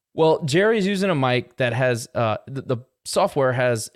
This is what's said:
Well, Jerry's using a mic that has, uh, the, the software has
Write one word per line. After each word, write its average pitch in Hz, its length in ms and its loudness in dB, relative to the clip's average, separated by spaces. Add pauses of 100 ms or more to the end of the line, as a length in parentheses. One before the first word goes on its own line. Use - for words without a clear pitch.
(140)
Well, 160 300 2
Jerry's 190 420 2
using 196 240 0
a 175 40 0
mic 123 420 -2
that 120 160 0
has, 123 420 0
uh, 110 320 -2
the, 135 160 -10
the 127 140 -2 (280)
software 143 480 0
has 123 440 -2